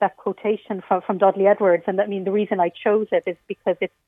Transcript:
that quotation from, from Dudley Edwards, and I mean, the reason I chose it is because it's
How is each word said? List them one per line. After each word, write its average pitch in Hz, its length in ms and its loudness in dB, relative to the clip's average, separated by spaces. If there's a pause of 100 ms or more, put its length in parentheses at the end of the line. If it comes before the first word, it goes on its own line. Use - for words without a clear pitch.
that 196 160 -2
quotation 202 680 -6
from, 185 160 -2
from 196 160 -4
Dudley 196 300 4
Edwards, 190 400 4
and 190 140 0
I 214 60 0
mean, 196 180 -6
the 190 60 -4
reason 208 280 -2
I 175 100 2 (140)
chose 214 280 0
it 175 140 0
is 180 120 -6 (100)
because 185 320 -4
it's 190 140 -6 (140)